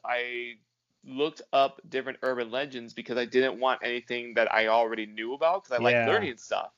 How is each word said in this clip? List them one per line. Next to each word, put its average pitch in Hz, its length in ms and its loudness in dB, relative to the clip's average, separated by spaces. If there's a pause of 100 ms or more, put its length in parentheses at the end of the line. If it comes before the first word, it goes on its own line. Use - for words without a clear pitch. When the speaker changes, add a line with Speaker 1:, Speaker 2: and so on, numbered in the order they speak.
Speaker 1:
I 120 500 -4 (500)
looked 139 380 -4 (100)
up 139 360 2
different 131 340 -6
urban 123 300 -2
legends 127 420 -8
because 120 240 -6
I 123 60 0
didn't 123 340 2
want 127 240 0
anything 120 520 -6
that 117 200 2
I 110 140 4
already 113 380 2
knew 110 280 -8
about, 165 300 0
'cause - 80 -14
I 120 100 2
like 120 120 6
Speaker 2:
Yeah. 117 120 4
Speaker 1:
learning 160 300 0
stuff. - 420 -6